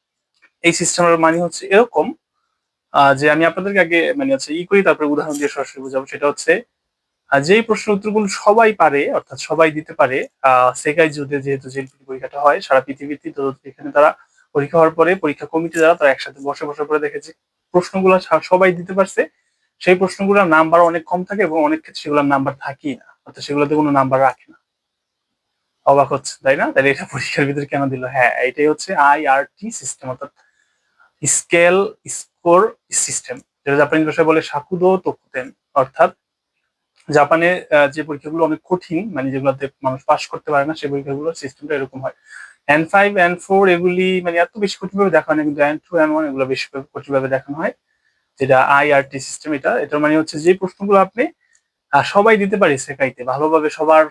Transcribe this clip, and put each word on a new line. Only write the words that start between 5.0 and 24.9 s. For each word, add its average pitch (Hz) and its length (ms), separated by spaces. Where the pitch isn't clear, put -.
উদাহরণ 147 260
দিয়ে 143 140
সরাসরি 139 340
বোঝাবো। 135 240
সেটা 143 220
হচ্ছে, 165 360
আহ, 139 100
যেই 180 220
প্রশ্নের 214 340
উত্তরগুলো 208 320
সবাই 214 460
পারে, 156 380
অর্থাৎ 139 280
সবাই 160 320
দিতে 151 220
পারে, 147 340
আহ, 127 320
সেকাই 156 360
জুতে 143 320
যেহেতু 135 280
জেএলপিটি 135 360
পরীক্ষাটা 135 360
হয় 147 200
সারা 135 200
পৃথিবীতে, 143 500
তো 139 220
এখানে 139 280
তারা 147 260
পরীক্ষা 143 240
হওয়ার 160 160
পরে 165 220
পরীক্ষা 151 300
কমিটি 165 340
যারা, 160 160
তারা 147 160
একসাথে 131 320
বসে 139 220
বসার 147 200
পরে 151 140
দেখে 147 200
যে 156 120
প্রশ্নগুলো 185 480
সা-, 160 220
সবাই 185 300
দিতে 175 220
পারছে, 190 280
সেই 180 160
প্রশ্নগুলোর 196 520
নাম্বার 160 340
অনেক 170 220
কম 180 200
থাকে 202 180
এবং 160 220
অনেক 156 180
ক্ষেত্রে - 200
সেগুলোর 147 240
নাম্বার 139 360
থাকেই 139 340
না, - 100
অর্থাৎ 135 180
সেগুলোতে 147 320
কোনো 151 160
নাম্বার 131 280
রাখে 127 320
না। - 60